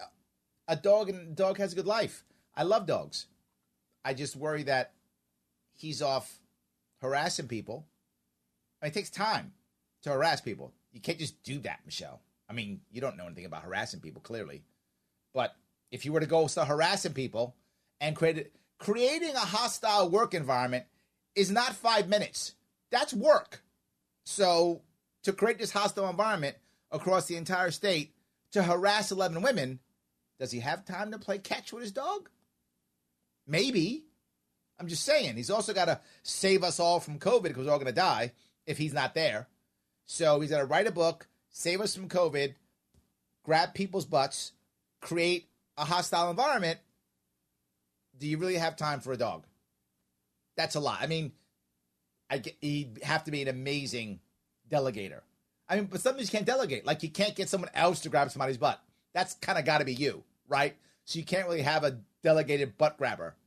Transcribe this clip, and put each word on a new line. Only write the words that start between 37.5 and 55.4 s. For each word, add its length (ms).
'cause 120
we're 60
all 60
gonna 140
die 400
if 120
he's 160
not 200
there. 340
So 340
he's 100
gotta 140
write 220
a 60
book, 360
save 300
us 140
from 140
covid, 460
grab 320
people's 320
butts, 460
create 500
a 80
hostile 460
environment. 500
Do 100
you 120
really 180
have 200
time 240
for 120
a 60
dog? 280
That's 180
a 60
lot. 220
I 40
mean, 260
I 80
get, 220
he'd 420
have 220
to 60
be 120
an 60
amazing 720
delegator. 500